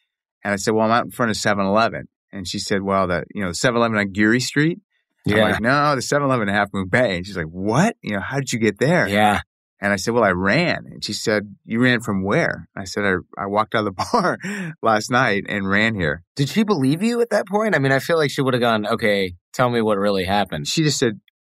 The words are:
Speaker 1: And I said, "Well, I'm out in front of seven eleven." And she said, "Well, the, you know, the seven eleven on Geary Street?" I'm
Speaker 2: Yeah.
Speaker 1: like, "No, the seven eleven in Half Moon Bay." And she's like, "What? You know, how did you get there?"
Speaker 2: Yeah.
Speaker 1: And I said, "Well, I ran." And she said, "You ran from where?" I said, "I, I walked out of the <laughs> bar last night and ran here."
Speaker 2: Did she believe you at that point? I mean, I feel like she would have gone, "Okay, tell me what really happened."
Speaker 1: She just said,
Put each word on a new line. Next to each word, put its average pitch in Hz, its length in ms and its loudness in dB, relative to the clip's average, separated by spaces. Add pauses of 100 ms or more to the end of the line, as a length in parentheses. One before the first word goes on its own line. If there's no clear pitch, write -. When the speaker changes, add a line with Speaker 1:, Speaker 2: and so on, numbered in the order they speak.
(440)
Speaker 1:
And 104 80 -2
I 101 40 0
said, 110 180 -2
"Well, 110 120 2
I'm 113 60 2
out 120 140 2
in 92 40 -14
front 117 200 -2
of 101 60 -4
seven 101 300 0
eleven." 98 400 0 (260)
And 98 160 -12
she 104 100 -8
said, 98 240 -4
"Well, 95 260 0
the, 87 160 -2 (100)
you 104 80 -6
know, 92 60 -4
the 85 60 -6
seven 120 220 0
eleven 113 220 2
on 101 140 -2
Geary 107 280 4
Street?" 151 380 0 (480)
I'm 101 100 2
Speaker 2:
Yeah. 110 140 6
Speaker 1:
like, 101 100 0
"No, 143 360 2
the 143 60 -4
seven 143 240 0
eleven 120 220 0
in 98 60 0
Half 101 180 2
Moon 95 160 -4
Bay." 110 280 2
And 90 100 -8
she's 98 100 -12
like, 82 100 -4
"What? 104 540 0
You 107 140 -6
know, 98 60 -4
how 117 180 -8
did 139 140 -4
you 120 80 -2
get 107 180 0
there?" 139 300 2
Speaker 2:
Yeah. 101 320 2 (400)
Speaker 1:
And 101 120 0
I 101 40 0
said, 113 180 -4
"Well, 120 100 4
I 98 60 6
ran." 101 600 0
And - 140 -12
she - 80 -6
said, 104 420 -2 (100)
"You 113 160 -2
ran 123 200 2
from 101 240 -2
where?" 104 520 -2
I 98 80 -8
said, 104 200 -4
"I, 92 120 2 (260)
I 98 40 -6
walked 104 280 -2
out 107 120 0
of 95 100 -6
the - 120 -6
<laughs> - 40 -6
bar 185 260 2 (440)
last 110 280 0
night 120 380 0
and 98 200 -4
ran 107 260 2
here." 80 280 -2 (140)
Speaker 2:
Did 139 120 -2
she 220 140 0
believe 165 400 0
you 233 180 0
at 233 100 -2
that 208 160 0
point? 208 280 0
I 151 40 4
mean, 135 140 2
I 135 60 4
feel 165 180 0
like 151 140 2
she - 100 -4
would 131 140 4
have 120 60 0
gone, 113 260 2
"Okay, 101 480 0 (180)
tell 127 180 2
me 120 120 2
what 107 160 2
really 98 260 2
happened." 90 440 0
Speaker 1:
She - 160 0
just 143 140 0
said, 110 220 0 (220)